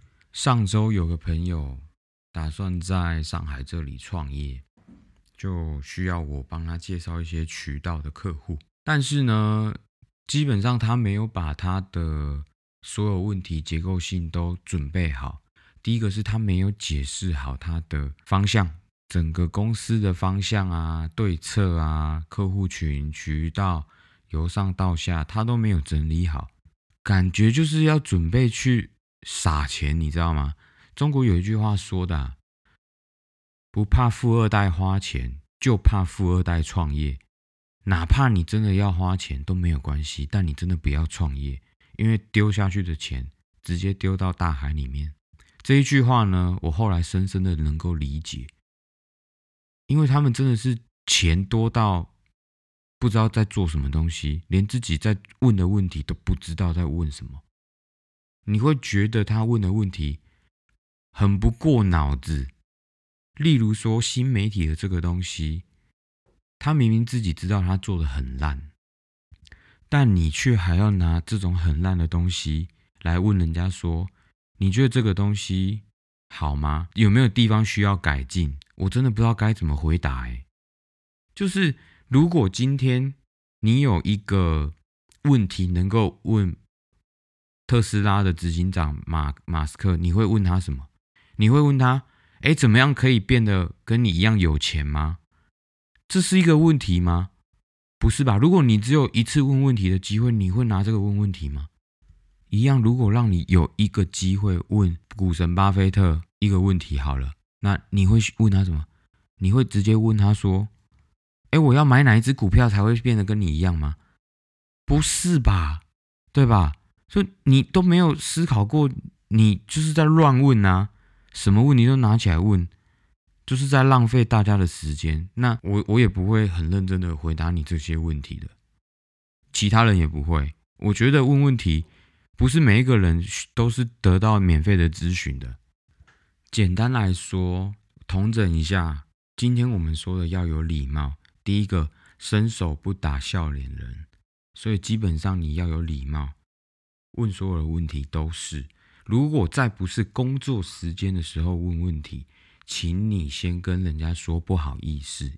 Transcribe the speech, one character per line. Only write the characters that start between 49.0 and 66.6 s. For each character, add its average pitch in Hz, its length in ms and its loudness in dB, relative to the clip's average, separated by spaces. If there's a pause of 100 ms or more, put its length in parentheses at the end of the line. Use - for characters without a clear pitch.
因 139 120 0
为 156 80 4
他 139 140 4
们 139 120 2
真 135 140 -2
的 127 80 2
是 117 240 -2 (280)
钱 87 380 2
多 113 240 0
到 104 460 -2 (840)
不 123 100 0
知 104 80 0
道 110 120 4
在 107 160 0
做 98 240 -2
什 80 100 -4
么 69 120 -2
东 78 180 0
西， 76 400 -4
连 98 180 2
自 123 140 -4
己 85 160 -4
在 104 220 -2 (220)
问 123 140 4
的 90 140 2
问 98 180 0
题 80 160 -6
都 - 120 -8
不 - 200 -4
知 - 200 -8
道 90 180 -2
在 87 140 -2
问 78 240 -2
什 62 160 -14
么。 69 160 -18 (1040)
你 104 140 0
会 147 160 2
觉 104 320 0
得 110 180 0
他 107 200 0
问 117 160 2
的 92 140 0
问 104 160 0
题 76 300 -6 (920)
很 101 260 0
不 110 120 2
过 120 340 2
脑 78 320 2
子。 67 320 -6 (880)
例 156 180 2
如 110 200 2
说 113 260 -2
新 123 260 -4
媒 110 220 0
体 98 180 -2
的 78 80 -2
这 95 140 -6
个 90 120 -2
东 87 220 -2
西， 80 420 -8 (920)
他 147 140 -2